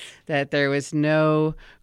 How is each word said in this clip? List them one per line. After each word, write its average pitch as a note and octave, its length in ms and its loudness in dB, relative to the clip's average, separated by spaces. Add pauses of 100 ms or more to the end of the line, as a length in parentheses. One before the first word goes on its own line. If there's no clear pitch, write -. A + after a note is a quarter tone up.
<laughs> - 240 -20
that C#3+ 240 -2
there C#3+ 200 0
was C#3 240 -4
no D#3 600 2 (280)